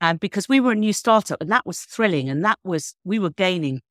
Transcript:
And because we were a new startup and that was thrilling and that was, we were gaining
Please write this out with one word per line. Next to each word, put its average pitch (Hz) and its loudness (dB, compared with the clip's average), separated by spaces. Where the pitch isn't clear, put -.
And 165 2
because - -4
we 269 6
were 247 2
a 214 0
new 214 0
startup 220 2
and 160 -6
that - 2
was 175 -8
thrilling 156 -2
and 147 -2
that 214 0
was, 170 -6
we 208 -2
were 180 0
gaining 165 -2